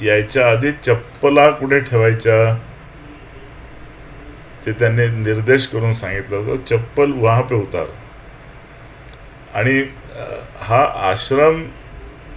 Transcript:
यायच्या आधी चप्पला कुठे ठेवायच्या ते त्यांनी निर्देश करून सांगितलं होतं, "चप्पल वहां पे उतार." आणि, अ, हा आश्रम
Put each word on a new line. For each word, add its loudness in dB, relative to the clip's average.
यायच्या 2
आधी 2
चप्पला 2
कुठे 2
ठेवायच्या 2
ते -2
त्यांनी 2
निर्देश 0
करून -2
सांगितलं -6
होतं, -6
"चप्पल 0
वहां 2
पे -2
उतार." -4
आणि, 0
अ, -12
हा 2
आश्रम 2